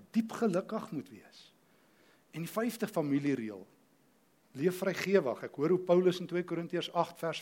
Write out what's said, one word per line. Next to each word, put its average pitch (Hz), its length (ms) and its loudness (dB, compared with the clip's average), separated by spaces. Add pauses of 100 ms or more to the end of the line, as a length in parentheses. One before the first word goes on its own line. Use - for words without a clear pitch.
(120)
diep 226 200 0
gelukkig 214 600 -2
moet 139 160 -6
wees. - 440 -20 (800)
En 156 80 -8
die 170 100 -6
vyfde 226 360 -2
familiereël, 139 800 0 (920)
leef 180 240 0
vrygewig. 185 680 2
Ek - 100 -14
hoor 160 160 4
hoe 180 120 2
Paulus 180 360 6
in 156 80 -8
twee 175 160 -2
Korintiërs 170 520 -4
agt 165 240 0
vers 160 200 -4